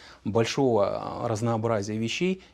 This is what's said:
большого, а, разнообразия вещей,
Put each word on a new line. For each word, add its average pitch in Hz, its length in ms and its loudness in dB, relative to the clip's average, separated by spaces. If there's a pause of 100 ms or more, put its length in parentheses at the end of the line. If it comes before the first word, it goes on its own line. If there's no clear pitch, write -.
(240)
большого, 107 1000 2
а, 120 40 -2
разнообразия 110 720 0
вещей, 175 420 -2 (140)